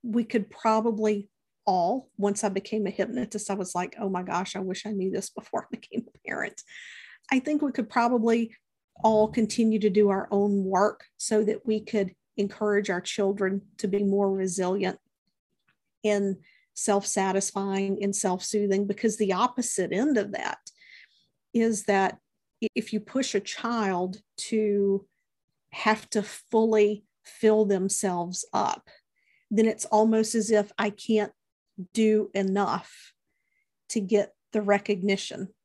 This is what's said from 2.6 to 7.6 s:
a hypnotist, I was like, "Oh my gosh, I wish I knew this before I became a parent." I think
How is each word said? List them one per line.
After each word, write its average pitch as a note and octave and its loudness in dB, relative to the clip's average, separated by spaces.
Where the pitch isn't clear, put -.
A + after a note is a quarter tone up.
a F#3+ -2
hypnotist, A3 -4
I G3 0
was G3 -6
like, F3+ -4
"Oh G3+ -4
my F#3 -2
gosh, F3+ -4
I F#3+ -6
wish F#3+ -8
I G#3+ -6
knew F#3+ -2
this F#3+ -6
before - -8
I - -20
became - -10
a - -20
parent." - -8
I C4 2
think D4 -2